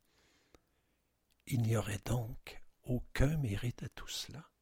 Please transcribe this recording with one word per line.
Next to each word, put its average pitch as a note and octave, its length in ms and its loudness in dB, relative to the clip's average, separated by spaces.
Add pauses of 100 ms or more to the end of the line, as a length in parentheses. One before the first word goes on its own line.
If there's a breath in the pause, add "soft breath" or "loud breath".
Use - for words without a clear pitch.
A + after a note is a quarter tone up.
(1500 soft breath)
Il A#2+ 140 2
n'y A2+ 160 4
aurait G#2 280 -2
donc A#2+ 560 -4 (220)
aucun C3 540 4
mérite A#2 460 0
à B2 60 -4
tout - 180 -12
cela. - 360 -8 (180)